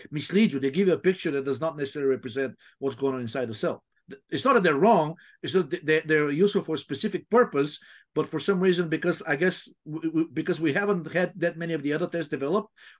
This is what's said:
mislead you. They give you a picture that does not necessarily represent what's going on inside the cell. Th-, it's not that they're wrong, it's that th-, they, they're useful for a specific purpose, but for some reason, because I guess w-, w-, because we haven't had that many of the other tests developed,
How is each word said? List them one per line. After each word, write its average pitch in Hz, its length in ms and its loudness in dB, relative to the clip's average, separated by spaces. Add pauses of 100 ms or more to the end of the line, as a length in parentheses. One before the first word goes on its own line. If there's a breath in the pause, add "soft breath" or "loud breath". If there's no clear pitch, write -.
(100)
mislead 160 420 2
you. 135 80 -4
They 135 100 0
give 185 180 2
you 175 40 4
a 147 60 2
picture 185 320 0
that 139 160 -4
does 131 140 -4
not 156 180 -4
necessarily 139 320 -2
represent 127 440 -4 (260 soft breath)
what's 135 160 -4
going 135 180 -2
on 127 80 -6
inside 120 260 -4
the 110 60 -10
cell. 147 280 -4 (280)
Th-, - 180 -16
it's 151 160 -4
not 262 100 6
that 226 80 6
they're 160 140 4
wrong, 165 380 4 (280 soft breath)
it's 139 120 -4
that 175 160 2
th-, 175 140 -6
they, 156 160 4
they're 151 300 2
useful 190 300 2
for 160 140 -4
a 151 40 -2
specific - 520 -6
purpose, 151 480 2 (360 loud breath)
but 151 140 -2
for 151 120 -6
some 190 200 0
reason, 175 300 2
because 160 320 -2
I 147 140 -2
guess 175 320 -2 (180)
w-, 160 240 -6
w-, 160 200 0
because 156 300 -4
we 156 140 0
haven't 196 360 -2
had 175 260 0
that 165 200 -2
many 165 160 -6
of 151 100 -4
the 143 120 -2
other 170 140 -2
tests 165 200 -6
developed, 151 420 -2 (300 loud breath)